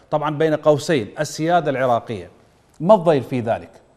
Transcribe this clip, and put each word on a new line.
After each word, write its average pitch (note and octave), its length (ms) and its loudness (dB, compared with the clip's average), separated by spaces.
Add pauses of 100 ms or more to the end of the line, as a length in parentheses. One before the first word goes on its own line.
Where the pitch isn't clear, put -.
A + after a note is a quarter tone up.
(100)
طبعا D3 280 -2
بين D#3 160 0
قوسين D3 540 2 (120)
السيادة D#3 500 -2
العراقية، A#2 600 -2 (500)
ما F#3+ 140 4
الضير D#3+ 280 4
في B2 180 -6
ذلك؟ G#2 300 -4 (260)